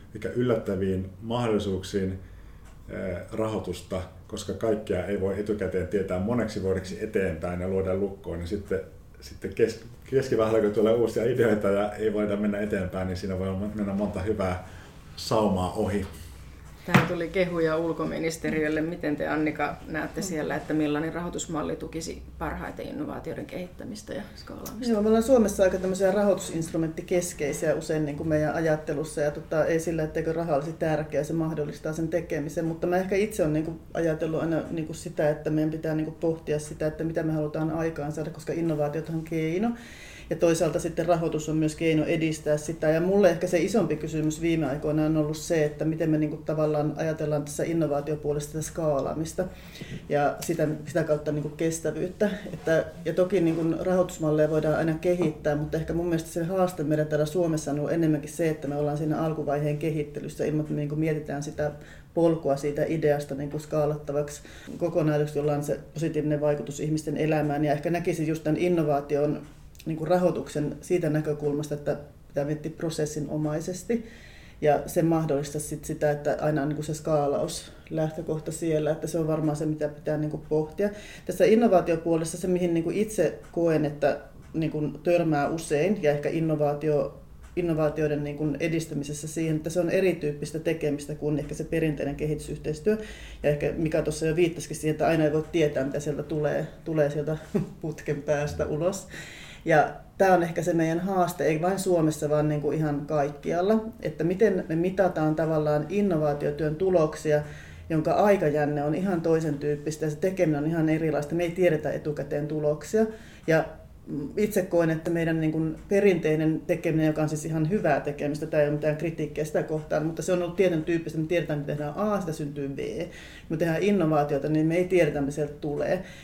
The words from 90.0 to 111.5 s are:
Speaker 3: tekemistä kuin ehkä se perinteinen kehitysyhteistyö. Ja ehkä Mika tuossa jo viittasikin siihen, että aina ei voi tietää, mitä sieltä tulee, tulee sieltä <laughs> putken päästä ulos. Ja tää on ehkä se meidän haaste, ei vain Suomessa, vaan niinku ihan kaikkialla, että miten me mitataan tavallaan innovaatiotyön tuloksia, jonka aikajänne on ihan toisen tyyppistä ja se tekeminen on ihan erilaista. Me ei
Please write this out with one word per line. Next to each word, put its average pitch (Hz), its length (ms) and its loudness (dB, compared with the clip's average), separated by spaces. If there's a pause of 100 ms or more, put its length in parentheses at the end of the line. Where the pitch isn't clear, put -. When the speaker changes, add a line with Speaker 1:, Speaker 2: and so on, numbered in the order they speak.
Speaker 3:
tekemistä 151 560 -2
kuin 147 240 0
ehkä 151 160 -6
se 160 80 -4
perinteinen 156 520 0
kehitysyhteistyö. 151 800 -2 (460)
Ja 143 60 4
ehkä 147 280 2
Mika 156 240 2
tuossa 156 240 -2
jo 156 100 2
viittasikin 165 420 0
siihen, 156 160 0
että 156 140 2
aina 160 160 4
ei 151 100 4
voi 156 180 0
tietää, 147 320 2
mitä 143 160 -2
sieltä 151 240 -4
tulee, 151 440 -2 (160)
tulee 156 260 2
sieltä 151 280 -2 (220)
<laughs> - 220 -6
putken 147 400 -4
päästä 147 440 0
ulos. 175 420 -2 (580)
Ja 151 240 6 (280)
tää 190 160 6
on 175 100 6
ehkä 165 200 -2
se 175 100 2
meidän 165 260 2
haaste, 180 440 0
ei 151 180 2
vain 185 180 2
Suomessa, 160 500 2
vaan 151 200 4
niinku 151 220 0
ihan 151 340 0
kaikkialla, 165 800 0 (160)
että 156 220 -4
miten 185 460 2
me 160 60 -2
mitataan 175 600 2
tavallaan 151 540 2
innovaatiotyön 151 840 0
tuloksia, 156 680 2 (480)
jonka 160 220 2
aikajänne 151 720 4
on 151 120 0
ihan 185 260 0
toisen 160 360 2
tyyppistä 147 480 -2
ja 156 40 0
se 151 80 -4
tekeminen 170 460 2
on 156 60 0
ihan 165 200 2
erilaista. 156 460 0
Me 170 80 2
ei 170 80 0